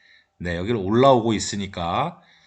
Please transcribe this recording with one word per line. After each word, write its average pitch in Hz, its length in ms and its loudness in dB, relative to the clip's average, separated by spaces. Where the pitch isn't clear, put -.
네, 85 180 -6
여기를 104 240 -4
올라오고 117 540 4
있으니까 98 880 -6